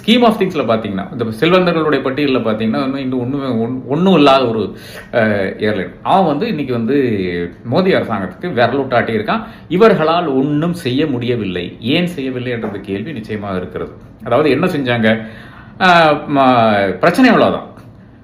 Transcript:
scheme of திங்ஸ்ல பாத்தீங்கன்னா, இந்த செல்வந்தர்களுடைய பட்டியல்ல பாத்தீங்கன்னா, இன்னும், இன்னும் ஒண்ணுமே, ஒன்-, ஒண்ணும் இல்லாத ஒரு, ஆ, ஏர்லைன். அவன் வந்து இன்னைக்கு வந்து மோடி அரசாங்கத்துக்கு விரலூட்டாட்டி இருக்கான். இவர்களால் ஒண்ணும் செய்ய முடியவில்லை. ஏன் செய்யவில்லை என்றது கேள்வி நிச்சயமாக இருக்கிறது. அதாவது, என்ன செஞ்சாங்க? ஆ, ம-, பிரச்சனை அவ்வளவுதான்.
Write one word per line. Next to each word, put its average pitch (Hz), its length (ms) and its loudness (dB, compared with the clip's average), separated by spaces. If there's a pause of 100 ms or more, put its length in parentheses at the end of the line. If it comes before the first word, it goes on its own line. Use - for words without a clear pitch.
scheme 240 180 4
of 233 160 4
திங்ஸ்ல 151 380 0
பாத்தீங்கன்னா, 98 360 -6
இந்த 120 120 -6
செல்வந்தர்களுடைய 160 800 2
பட்டியல்ல 131 360 0
பாத்தீங்கன்னா, 113 460 -2
இன்னும், 135 120 -4
இன்னும் 131 240 -4
ஒண்ணுமே, 127 460 -4
ஒன்-, 127 220 -6
ஒண்ணும் 175 280 2
இல்லாத 135 340 4
ஒரு, 101 260 -4 (400)
ஆ, 123 40 2 (380)
ஏர்லைன். 104 340 -2 (100)
அவன் 175 240 2
வந்து 151 220 0
இன்னைக்கு 147 260 -4
வந்து 117 220 -2 (760)
மோடி 170 300 0
அரசாங்கத்துக்கு 110 520 -6
விரலூட்டாட்டி 117 560 0
இருக்கான். 117 340 -2 (240)
இவர்களால் 170 600 4
ஒண்ணும் 147 460 0
செய்ய 131 340 -2
முடியவில்லை. 113 720 -4
ஏன் 165 260 0
செய்யவில்லை 127 440 -6
என்றது 104 300 -6
கேள்வி 101 320 -6
நிச்சயமாக 104 440 -8
இருக்கிறது. 87 340 -8 (320)
அதாவது, 143 260 2
என்ன 139 160 2
செஞ்சாங்க? 120 560 0 (600)
ஆ, 170 320 6
ம-, 117 840 2
பிரச்சனை 175 320 4
அவ்வளவுதான். 113 440 2 (500)